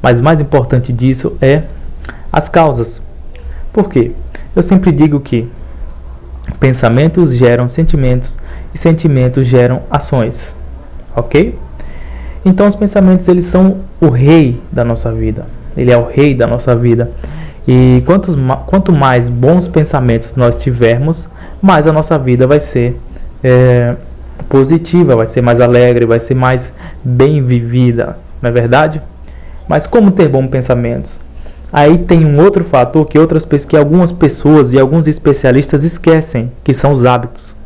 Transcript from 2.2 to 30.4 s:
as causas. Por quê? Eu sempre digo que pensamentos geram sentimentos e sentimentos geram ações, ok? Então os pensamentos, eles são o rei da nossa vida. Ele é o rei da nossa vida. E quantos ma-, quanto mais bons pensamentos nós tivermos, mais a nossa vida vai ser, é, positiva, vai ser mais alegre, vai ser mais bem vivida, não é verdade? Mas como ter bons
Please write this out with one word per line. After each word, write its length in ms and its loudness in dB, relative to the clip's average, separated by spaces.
as 160 -2
causas. 540 0
Por 160 -2
quê? 220 0
Eu 80 0
sempre 300 2
digo 280 2
que 280 -4
pensamentos 760 2
geram 360 2
sentimentos 680 0
e 40 -10
sentimentos 680 0
geram 420 2
ações, 680 -4
ok? 420 0
Então 240 2
os 80 0
pensamentos, 520 2
eles 180 2
são 320 2
o 100 4
rei 600 2
da 140 -2
nossa 280 -4
vida. 340 -4
Ele 140 2
é 60 6
o 80 2
rei 300 2
da 100 2
nossa 300 0
vida. 360 0
E 380 4
quantos 300 2
ma-, 220 -2
quanto 340 0
mais 380 2
bons 380 2
pensamentos 680 0
nós 220 2
tivermos, 720 0
mais 260 4
a 60 2
nossa 260 0
vida 280 2
vai 120 4
ser, 400 -4
é, 540 4
positiva, 680 2
vai 120 2
ser 140 -2
mais 200 2
alegre, 440 4
vai 140 2
ser 140 -4
mais 400 0
bem 420 2
vivida, 720 0
não 80 -2
é 20 -2
verdade? 500 2
Mas 180 -2
como 260 4
ter 160 2
bons 200 0